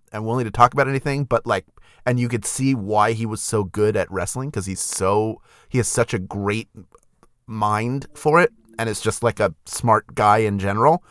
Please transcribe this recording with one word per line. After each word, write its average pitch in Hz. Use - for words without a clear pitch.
and 107
willing 120
to 107
talk 123
about 135
anything, 139
but, 120
like, 98
and 123
you 120
could 117
see 135
why 104
he 113
was 107
so 107
good 104
at 92
wrestling, 110
'cause 98
he's 95
so, 104
he 131
has 113
such -
a 107
great 101
mind 110
for 156
it, -
and 113
is 107
just, -
like, 110
a 95
smart -
guy 107
in 104
general, 110